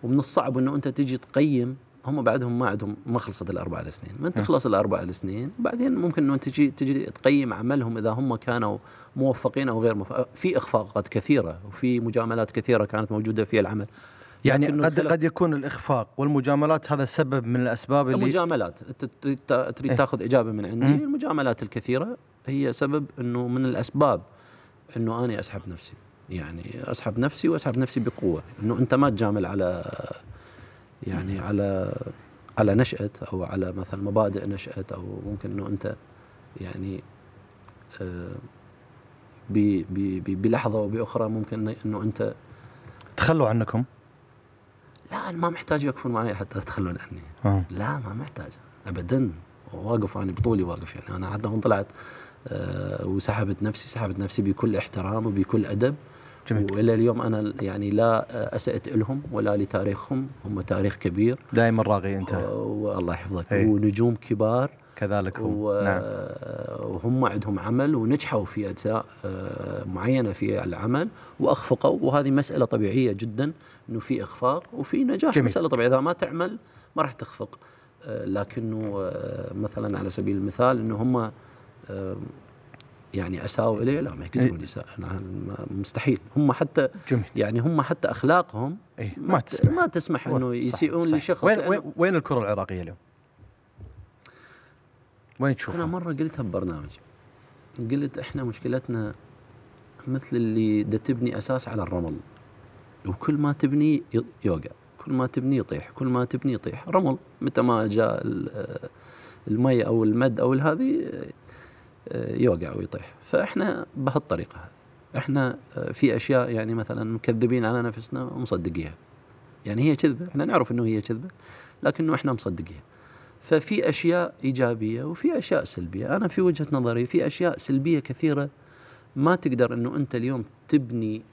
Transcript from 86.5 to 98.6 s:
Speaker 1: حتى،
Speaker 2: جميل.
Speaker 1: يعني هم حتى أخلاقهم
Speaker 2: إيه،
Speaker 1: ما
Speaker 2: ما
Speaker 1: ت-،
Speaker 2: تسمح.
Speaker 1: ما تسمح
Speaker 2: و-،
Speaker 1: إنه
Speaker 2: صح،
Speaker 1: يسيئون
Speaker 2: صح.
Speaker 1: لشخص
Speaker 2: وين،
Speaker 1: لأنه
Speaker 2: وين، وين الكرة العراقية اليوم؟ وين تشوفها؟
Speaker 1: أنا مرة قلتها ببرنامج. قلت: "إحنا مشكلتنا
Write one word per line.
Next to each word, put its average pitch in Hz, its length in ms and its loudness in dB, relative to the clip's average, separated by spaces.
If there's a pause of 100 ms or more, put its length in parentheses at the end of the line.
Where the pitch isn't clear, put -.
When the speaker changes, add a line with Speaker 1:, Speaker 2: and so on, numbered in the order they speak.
Speaker 1:
حتى، 143 360 2 (220)
Speaker 2:
جميل. 120 140 4 (120)
Speaker 1:
يعني 107 240 2
هم 151 220 2
حتى - 300 0
أخلاقهم 147 680 2 (220)
Speaker 2:
إيه، 104 180 -6
Speaker 1:
ما - 160 0
Speaker 2:
ما 147 60 6
Speaker 1:
ت-، - 100 -6
Speaker 2:
تسمح. - 240 4
Speaker 1:
ما 339 140 4
تسمح - 400 0
Speaker 2:
و-، 143 100 2
Speaker 1:
إنه 123 240 0
Speaker 2:
صح، 123 60 0
Speaker 1:
يسيئون 160 380 2
Speaker 2:
صح. 156 120 4
Speaker 1:
لشخص 165 260 0
Speaker 2:
وين، 214 140 6
Speaker 1:
لأنه 175 120 0
Speaker 2:
وين، 202 120 2 (160)
وين 180 180 4
الكرة 143 240 2
العراقية 98 420 -2
اليوم؟ 85 160 -10 (2500)
وين 135 160 2
تشوفها؟ - 280 -8
Speaker 1:
أنا - 80 -2
مرة 170 220 -4
قلتها 147 300 -4
ببرنامج. 87 460 -4 (1040)
قلت: 143 260 -2
"إحنا 135 260 -8
مشكلتنا 120 720 -4 (920)